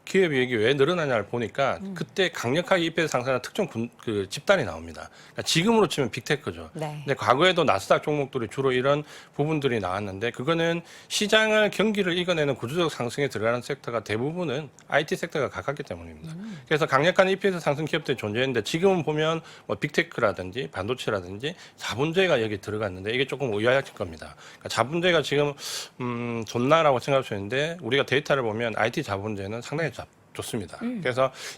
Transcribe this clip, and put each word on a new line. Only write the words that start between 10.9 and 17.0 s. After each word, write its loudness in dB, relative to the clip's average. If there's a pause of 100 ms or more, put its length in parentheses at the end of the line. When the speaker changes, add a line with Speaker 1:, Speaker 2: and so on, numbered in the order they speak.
Speaker 1:
시장을 4
경기를 2
이겨내는 2
구조적 -2
상승에 -2
들어가는 0
섹터가 -6
대부분은 -4 (200)
아이티 2
섹터가 -4
가깝기 -6
때문입니다. -12
Speaker 2:
음. -12
Speaker 1:
그래서 2
강력한 6